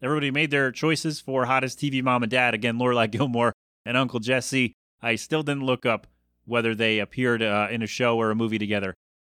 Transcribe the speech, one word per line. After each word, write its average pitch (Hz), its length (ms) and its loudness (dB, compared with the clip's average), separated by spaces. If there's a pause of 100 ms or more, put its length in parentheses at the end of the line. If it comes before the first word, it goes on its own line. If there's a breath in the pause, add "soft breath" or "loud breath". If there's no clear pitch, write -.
everybody 143 240 0
who 139 60 -2
made 147 180 0
their 139 200 2
choices 156 520 -2
for 131 240 -2
hottest 131 320 0
T 143 100 -2
V 135 140 -2
mom 123 200 2
and 113 80 -2
dad. 123 220 2
Again, 113 240 -2
Lorelai 120 340 2
Gilmore 117 440 0 (320)
and 120 100 -2
Uncle 123 240 0
Jesse. 123 540 0 (260)
I 117 140 0
still 156 280 -2
didn't 143 220 -2
look 127 220 0
up 110 200 -2 (380)
whether 113 300 0
they 110 240 2
appeared, 120 440 0
uh, 104 280 0
in 117 120 -4
a 110 40 -4
show 117 320 0
or 110 120 2
a 107 40 0
movie 110 240 0
together. 101 340 -2 (340)